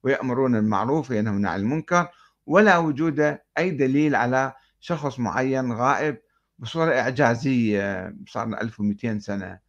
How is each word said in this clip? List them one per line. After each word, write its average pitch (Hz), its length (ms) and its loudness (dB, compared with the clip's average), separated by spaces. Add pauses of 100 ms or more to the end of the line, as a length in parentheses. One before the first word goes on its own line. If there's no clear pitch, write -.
ويأمرون 131 500 0
بالمعروف 110 580 0
وينهون 104 360 0
عن 90 140 -2
المنكر"، 160 480 0 (380)
ولا 185 320 6
وجود 151 600 0 (200)
أي 175 120 0
دليل 139 440 2
على 127 400 0 (260)
شخص 143 380 -6
معين 127 540 -2
غائب 127 460 0 (400)
بصورة 160 420 0
إعجازية. 113 1160 0 (120)
صار 110 180 -6
لنا 113 140 -6
ألف 113 200 -8
ومئتين 104 400 -2
سنة 95 380 -8 (100)